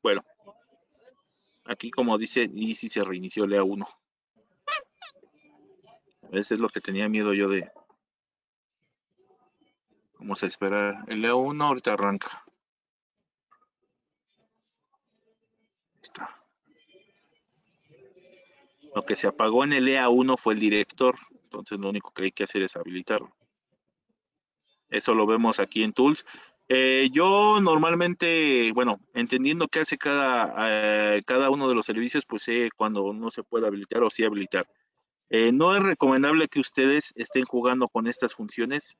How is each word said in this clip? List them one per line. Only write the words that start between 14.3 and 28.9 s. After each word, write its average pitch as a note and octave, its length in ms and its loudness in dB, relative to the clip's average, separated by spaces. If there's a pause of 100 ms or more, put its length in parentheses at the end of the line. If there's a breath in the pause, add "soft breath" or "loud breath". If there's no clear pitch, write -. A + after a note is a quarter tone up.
Ahí - 80 -20
está. - 420 -16 (2500)
Lo G#2 100 -4
que - 120 -4
se - 140 -2
apagó A2 340 2
en C#3+ 100 0
el C3 140 2
E C3+ 140 2
A B2+ 80 4
uno B2+ 280 4
fue A2 180 0
el G#2+ 60 -4
director. G#2+ 560 2 (280)
Entonces G#2 360 -12
lo G2 80 -4
único G2+ 240 -6
que - 120 -6
hay F#2+ 80 -2
que - 100 -6
hacer G2 200 -2
es F#2 120 -6
habilitarlo. F2+ 580 -6 (1600)
Eso G#2+ 260 -2
lo G#2+ 120 4
vemos A2+ 340 2
aquí A2 240 -2
en G#2+ 80 -2
Tools. C#3+ 340 2 (460 loud breath)
Eh, C3 400 4
yo G3+ 480 4
normalmente, E3 1120 2
bueno, A#2+ 280 0 (120)